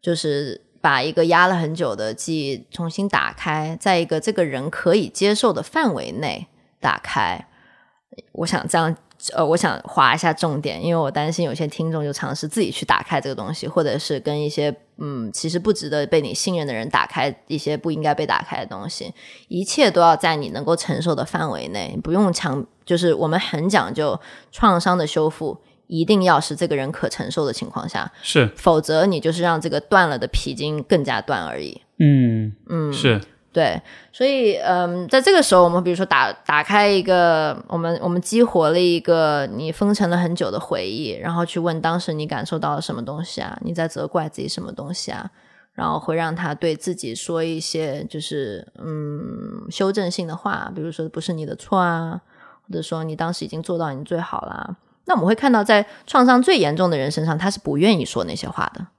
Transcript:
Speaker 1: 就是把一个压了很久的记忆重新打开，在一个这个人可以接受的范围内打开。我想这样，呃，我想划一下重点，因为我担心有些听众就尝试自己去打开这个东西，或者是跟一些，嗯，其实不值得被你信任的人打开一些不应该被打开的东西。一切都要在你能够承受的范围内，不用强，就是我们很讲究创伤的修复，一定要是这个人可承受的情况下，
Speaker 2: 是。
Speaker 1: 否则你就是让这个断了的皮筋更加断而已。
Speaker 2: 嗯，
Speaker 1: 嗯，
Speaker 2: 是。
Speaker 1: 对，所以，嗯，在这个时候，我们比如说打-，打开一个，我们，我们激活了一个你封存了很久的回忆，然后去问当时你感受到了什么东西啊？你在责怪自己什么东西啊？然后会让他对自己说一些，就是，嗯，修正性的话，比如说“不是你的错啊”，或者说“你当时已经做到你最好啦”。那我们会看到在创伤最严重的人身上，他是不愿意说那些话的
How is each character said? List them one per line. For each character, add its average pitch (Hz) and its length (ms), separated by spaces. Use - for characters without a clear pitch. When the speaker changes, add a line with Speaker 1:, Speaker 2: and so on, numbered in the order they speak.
Speaker 1:
就 170 140
是 143 460
把 139 220
一 151 100
个 165 140
压 170 220
了 185 80
很 160 180
久 151 220
的 107 180
记 151 360
忆 123 220
重 165 180
新 196 180
打 64 260
开， 156 460
在 185 200
一 170 60
个 160 140
这 214 120
个 185 140
人 135 240
可 175 260
以 165 140
接 202 240
受 214 180
的 160 120
范 240 300
围 69 180
内 120 360
打 98 200
开。 90 480
我 165 120
想 170 220
这 117 100
样， 160 180
呃， 160 100
我 160 140
想 156 280
划 131 280
一 156 40
下 165 140
重 156 300
点， 90 220
因 170 120
为 165 60
我 139 80
担 151 220
心 170 140
有 123 80
些 156 120
听 160 260
众 156 120
就 143 100
尝 139 220
试 156 120
自 214 140
己 - 80
去 - 160
打 - 160
开 151 180
这 135 80
个 135 60
东 110 200
西， - 140
或 160 160
者 139 140
是 151 220
跟 147 200
一 151 80
些， 147 260
嗯， 127 360
其 - 160
实 175 80
不 202 160
值 156 160
得 147 160
被 156 160
你 139 120
信 - 220
任 151 120
的 131 60
人 113 160
打 - 180
开 135 260
一 151 100
些 151 180
不 165 140
应 156 120
该 151 120
被 151 120
打 - 180
开 - 160
的 - 80
东 101 200
西。 - 260
一 180 160
切 247 260
都 170 100
要 165 160
在 165 200
你 143 140
能 110 140
够 165 120
承 165 260
受 160 140
的 135 100
范 160 240
围 71 200
内， 92 340
不 156 80
用 190 200
强， 143 320
就 175 100
是 170 180
我 156 140
们 160 120
很 165 280
讲 147 240
究 147 280
创 190 280
伤 180 160
的 160 120
修 156 200
复， 156 300
一 160 180
定 208 160
要 170 180
是 151 160
这 170 120
个 151 80
人 135 160
可 - 180
承 - 220
受 151 160
的 120 40
情 - 160
况 - 220
下， - 220
Speaker 2:
是。 127 340
Speaker 1:
否 165 240
则 156 280
你 190 120
就 165 120
是 170 100
让 170 180
这 156 80
个 143 120
断 185 280
了 123 120
的 123 80
皮 - 260
筋 147 300
更 156 200
加 123 160
断 104 240
而 67 160
已。 76 220
Speaker 2:
嗯， 120 560
Speaker 1:
嗯， 151 240
Speaker 2:
是。 120 260
Speaker 1:
对， 123 260
所 - 140
以， 262 300
嗯， 180 520
在 262 140
这 381 100
个 339 120
时 - 100
候， 180 100
我 175 60
们 175 140
比 180 80
如 170 40
说 185 80
打-， 127 300
打 151 200
开 208 240
一 196 160
个， 165 520
我 - 100
们， 170 240
我 175 80
们 175 100
激 220 220
活 170 300
了 170 80
一 175 200
个 151 560
你 151 160
封 208 220
存 202 160
了 175 80
很 175 180
久 135 140
的 98 100
回 92 300
忆， 117 220
然 165 200
后 170 140
去 170 140
问 165 200
当 165 200
时 170 140
你 151 120
感 139 180
受 160 140
到 147 160
了 147 80
什 - 140
么 117 100
东 151 180
西 - 180
啊？ - 220
你 - 80
在 165 160
责 - 200
怪 156 200
自 - 140
己 143 60
什 170 160
么 - 80
东 143 200
西 - 200
啊？ - 180
然 - 140
后 156 120
会 160 160
让 165 200
他 165 200
对 160 200
自 175 200
己 120 180
说 165 300
一 165 160
些， 156 460
就 - 140
是， 135 480
嗯， - 840
修 196 220
正 208 180
性 175 180
的 160 80
话， - 400
比 196 60
如 165 100
说 160 180
“不 160 120
是 185 100
你 156 140
的 - 100
错 - 220
啊”， 170 420
或 202 60
者 165 80
说 160 240
“你 156 100
当 170 160
时 156 140
已 - 20
经 160 140
做 175 160
到 160 160
你 135 100
最 170 160
好 - 280
啦”。 - 300
那 359 80
我 254 60
们 170 80
会 220 80
看 262 160
到 214 120
在 208 220
创 254 180
伤 254 160
最 370 160
严 156 180
重 180 140
的 160 80
人 135 140
身 156 120
上， 160 140
他 190 140
是 - 80
不 143 180
愿 185 220
意 131 40
说 - 200
那 80 120
些 - 140
话 - 240
的 - 140